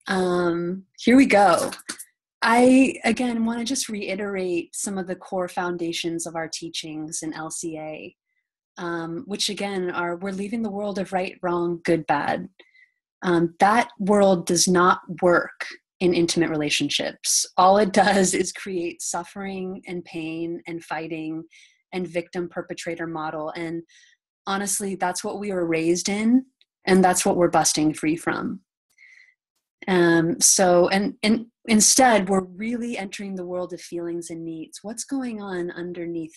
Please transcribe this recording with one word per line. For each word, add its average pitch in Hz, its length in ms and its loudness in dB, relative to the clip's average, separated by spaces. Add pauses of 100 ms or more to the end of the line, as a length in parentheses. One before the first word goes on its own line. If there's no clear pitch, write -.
um, 180 800 -2 (120)
here 240 200 6
we 269 80 8
go. 196 460 4 (720)
I, 254 600 6
again, 233 400 0
wanna 233 220 -2
just 262 240 -4
reiterate 190 840 -4
some 196 240 -6
of 185 100 -6
the 180 100 -8
core 180 320 -6
foundations 170 760 -4
of 165 120 -10
our 160 100 -6
teachings 160 760 -10
in 160 100 -8
L 160 180 -10
C 160 260 -8
A, 156 380 -14 (600)
um, 170 480 -8
which, 202 240 -4
again, 196 420 -4
are 175 240 -4
we're 190 160 -8
leaving 202 300 -6
the 214 100 -6
world 202 260 -6
of 190 140 -6
right, 190 300 -4
wrong, 175 420 -2
good, 165 240 0
bad. 156 400 -2 (720)
Um, 170 380 2
that 214 300 4 (100)
world 196 460 4
does 175 200 2
not 180 360 4 (200)
work - 440 2 (340)
in 180 140 4
intimate 170 380 2
relationships. - 960 -2 (120)
All 190 220 8
it 208 120 2
does 190 440 4
is 185 160 -2
create 175 500 -8
suffering 190 840 -8
and 175 180 -8
pain 165 640 -8
and 170 160 -10
fighting 160 600 -8 (480)
and 185 160 -6
victim 175 420 -8
perpetrator 170 580 -10
model. 156 480 -8
And 165 260 -8 (640)
honestly, 196 480 -4
that's 180 300 -4
what 202 160 -6
we 208 120 -6
were 180 140 -2
raised 165 420 0
in, 220 380 2 (400)
and 190 180 6
that's 185 220 4
what 190 100 4
we're 175 140 4
busting 156 460 2
free 160 200 -2
from. - 440 -4 (1300)
Um, 170 520 4
so, 180 500 6
and, 196 340 0
and 214 240 2 (200)
instead, 214 640 6
we're 190 140 2
really 226 540 -8
entering 196 360 -10
the 185 120 -8
world 180 280 -8
of 170 80 -12
feelings 170 480 -8
and 165 160 -12
needs. 160 380 -12
What's 226 200 -12
going 247 380 -6
on 180 300 -6
underneath 170 640 -8